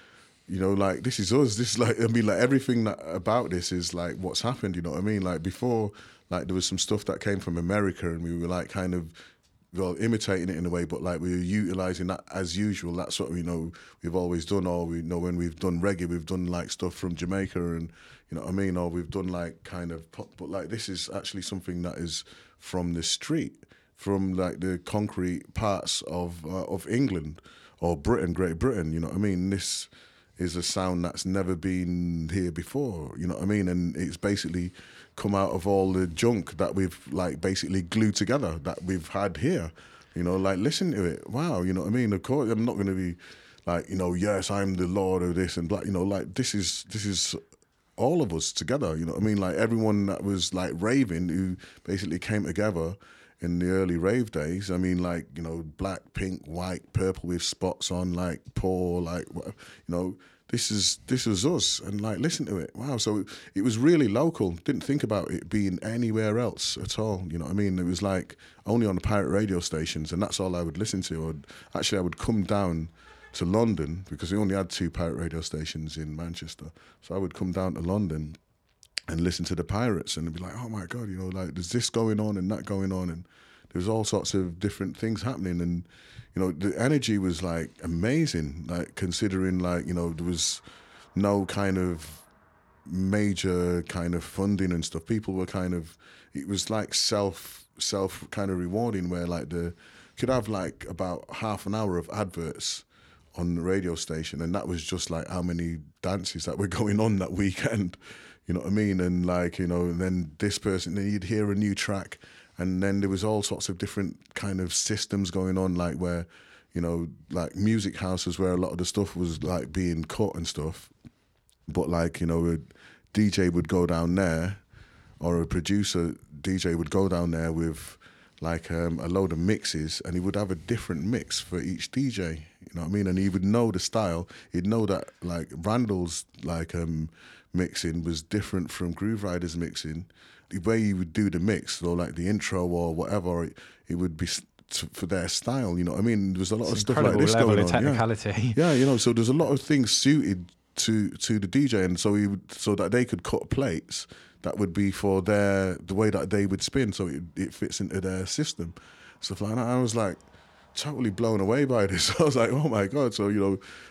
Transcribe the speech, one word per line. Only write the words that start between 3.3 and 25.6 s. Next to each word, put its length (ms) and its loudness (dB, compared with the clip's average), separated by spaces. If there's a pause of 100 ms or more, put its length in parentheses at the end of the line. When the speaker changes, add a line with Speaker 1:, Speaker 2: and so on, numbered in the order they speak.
Speaker 1:
this 220 -2
is, 220 -2
like, 220 -4
what's 240 -4
happened," 340 -2
you 80 -4
know 80 -4
what 80 -4
I 40 -2
mean? 200 0
Like, 200 -2
before, 500 0 (360)
like, 180 -4
there 80 -2
was 120 0
some 120 -2
stuff 260 0
that 160 -2
came 200 0
from 160 -4
America, 520 0
and 140 -4
we 140 -2
were, 120 -2
like, 200 -2
kind 260 -2
of, 180 -4 (600)
well, 280 -2
imitating 480 2
it 80 -2
in 100 -2
a 40 -2
way, 140 2
but, 160 -4
like, 200 -2
we 100 -2
were 60 2
utilising 720 0
that 160 -4 (100)
as 220 -4
usual. 380 -2
That's 260 -4
what 100 -4
we 120 -2
know 280 -4 (320)
we've 140 -2
always 280 0
done, 220 0
or 180 0
we 180 -4
know 160 -2
when 180 0
we've 180 -2
done 260 0
reggae, 280 0
we've 180 -4
done, 220 -2
like, 240 -4
stuff 220 -4
from 200 -4
Jamaica 460 -2
and, 320 -4 (380)
you 60 -6
know 60 -6
what 80 -6
I 20 -2
mean? 240 2
Or 120 0
we've 220 -4
done, 180 -2
like, 340 -6
kind 300 -8
of 180 -12
pop, 260 -14
but, 140 -12
like, 200 -6
this 180 -6
is 260 -6
actually 280 -8
something 400 -6
that 160 -4
is 260 -6 (340)
from 360 -2
the 100 -2
street, 600 -2 (300)
from, 400 0
like, 240 -2
the 200 -2
concrete 760 -2
parts 480 0